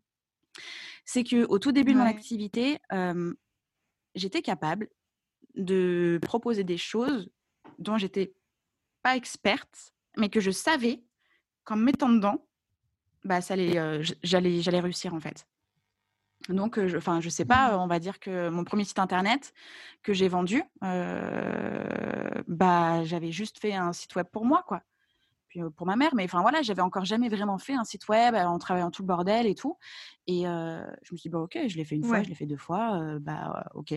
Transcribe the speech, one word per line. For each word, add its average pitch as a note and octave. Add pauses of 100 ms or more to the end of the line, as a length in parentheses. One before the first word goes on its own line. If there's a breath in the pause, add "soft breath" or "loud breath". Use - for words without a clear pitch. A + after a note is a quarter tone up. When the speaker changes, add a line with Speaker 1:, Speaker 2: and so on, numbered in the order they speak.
(1040 loud breath)
Speaker 1:
c'est B3
qu'au A#3
tout C#4
début C4
de C4
mon B3+
Speaker 2:
Ouais. A3+
Speaker 1:
activité, A3 (140)
euh, F3 (840)
j'étais G3
capable F3+ (680)
de F3
proposer A3+
des F3+
choses A3+ (500)
dont G#3+
j'étais F#3+ (680)
pas B3+
experte, - (240)
mais G#3
que G#3
je F#3+
savais B3 (600)
qu'en A3+
me A3
mettant C#4
dedans, A3+ (800)
bah, F3+
ça F#3
allait, F3
euh, D#3
j-, E3
j'allais, F3+
j'allais F3+
réussir, F3
en D#3+
fait. D3+ (1000)
Donc, G3
euh, G3
je, F3
enfin, E3
je E3+
sais E3
pas, C4
Speaker 2:
Mhm. A3
Speaker 1:
euh, F#3+
on F3+
va F3
dire F3+
que F3+
mon E3+
premier G#3
site -
internet F#3+ (500 loud breath)
que G#3
j'ai F#3+
vendu, F3+ (220)
euh, -
bah, E3+
j'avais E3
juste G3+
fait G#3+
un F3
site -
web F3+
pour A3
moi, D#4
quoi. F3 (680)
Puis, F3
euh, E3
pour E3+
ma F#3+
mère, D4+
mais G3+
enfin, F3
voilà, C#4
j'avais G3+
encore F#3
jamais A3
vraiment G3+
fait -
un A#3+
site -
web, A#3
euh, F#3+
en F3
travaillant F3+
tout F3
le F#3+
bordel F#3+
et F#3+
tout. D4+ (520 loud breath)
Et, F3+
euh, E3 (220)
je -
me E3+
suis E3+
dit, « -
Bah, E3
ok, E3
je F#3
l'ai D#3+
fait D3+
une D3+
fois, A#3
Speaker 2:
Ouais. G#3
Speaker 1:
je F#3+
l'ai F3+
fait D3+
deux D3
fois, F#3+
euh, D#3
bah, -
euh, -
ok, D3+